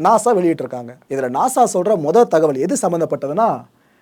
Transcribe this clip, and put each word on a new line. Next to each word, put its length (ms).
நாசா 220
வெளியிட்டிருக்காங்க. 720
இதுல 280
நாசா 260
சொல்ற 240
முதல் 300
தகவல் 280
எது 260
சம்மந்தப்பட்டதுன்னா, 800